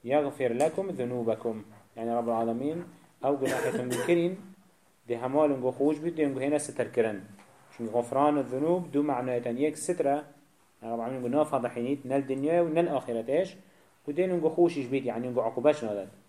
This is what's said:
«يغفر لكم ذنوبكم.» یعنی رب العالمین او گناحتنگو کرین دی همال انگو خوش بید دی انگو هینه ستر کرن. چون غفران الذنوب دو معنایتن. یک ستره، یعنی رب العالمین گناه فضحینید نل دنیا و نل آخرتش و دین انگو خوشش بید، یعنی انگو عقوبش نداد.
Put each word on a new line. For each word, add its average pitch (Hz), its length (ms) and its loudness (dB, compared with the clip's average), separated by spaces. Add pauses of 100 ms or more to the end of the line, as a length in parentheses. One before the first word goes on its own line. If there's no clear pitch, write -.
«يغفر 135 440 0
لكم 160 440 0
ذنوبكم.» 113 720 -2 (320)
یعنی 113 140 -4
رب 117 180 0
العالمین 117 560 -2 (380)
او 139 140 2
گناحتنگو 123 600 -2 (100)
کرین 175 300 2 (720)
دی 117 80 -2
همال 139 380 2
انگو 127 180 0
خوش 147 280 2
بید 165 160 -4
دی 156 100 2
انگو 131 160 -2
هینه 147 180 2
ستر 120 300 -4
کرن. 110 320 0 (580)
چون 117 80 -4
غفران 131 520 2
الذنوب 143 540 0
دو 143 100 2
معنایتن. 123 540 -2
یک 151 200 0
ستره، 147 460 0 (600)
یعنی 113 120 -6
رب 117 60 -4
العالمین 127 220 -6
گناه 139 280 2
فضحینید 123 540 -2
نل 135 160 2
دنیا 139 440 2
و 165 40 0
نل 170 200 2
آخرتش 131 680 -2 (520)
و 147 40 -4
دین 180 180 0
انگو 165 180 2
خوشش 165 380 4
بید، 131 200 0
یعنی 117 200 -2
انگو 123 140 0
عقوبش 123 440 2
نداد. 101 260 -4 (180)